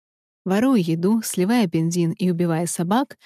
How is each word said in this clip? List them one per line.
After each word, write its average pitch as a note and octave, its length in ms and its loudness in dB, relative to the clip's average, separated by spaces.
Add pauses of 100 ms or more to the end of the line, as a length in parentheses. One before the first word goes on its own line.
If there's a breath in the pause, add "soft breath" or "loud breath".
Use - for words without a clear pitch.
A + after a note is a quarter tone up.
(440)
Воруя A3 340 2
еду, F3 440 0
сливая G#3+ 440 0
бензин E3 460 0
и F3+ 180 -2
убивая E3+ 360 0
собак, G3 600 -2